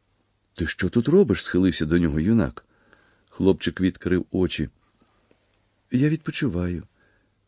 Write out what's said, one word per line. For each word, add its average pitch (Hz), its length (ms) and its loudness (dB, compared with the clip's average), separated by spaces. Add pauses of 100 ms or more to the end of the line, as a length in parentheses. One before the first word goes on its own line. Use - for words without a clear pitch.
(560)
«Ти 85 120 -4
що - 220 -2
тут 120 180 0
робиш?» — 147 380 4
схилився 90 400 2
до 82 120 2
нього 78 220 0
юнак. 92 460 0 (640)
Хлопчик 92 520 0
відкрив 90 500 -2
очі. 82 380 -2 (1200)
«Я 139 180 2
відпочиваю. 90 760 -4 (640)